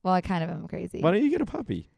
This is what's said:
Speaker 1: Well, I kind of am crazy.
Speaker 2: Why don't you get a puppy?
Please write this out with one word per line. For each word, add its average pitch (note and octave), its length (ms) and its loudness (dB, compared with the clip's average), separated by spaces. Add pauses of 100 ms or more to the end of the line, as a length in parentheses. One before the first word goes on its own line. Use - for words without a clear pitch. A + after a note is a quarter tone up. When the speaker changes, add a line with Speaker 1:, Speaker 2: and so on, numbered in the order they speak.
Speaker 1:
Well, F#3 100 4
I F3+ 80 4
kind F3 220 -2
of D#3+ 80 -4
am D#3+ 160 -10
crazy. - 340 -8
Speaker 2:
Why E3 100 6
don't G#3+ 120 4
you D4 80 4
get F4 100 0
a A#3+ 40 2
puppy? F#2 520 -6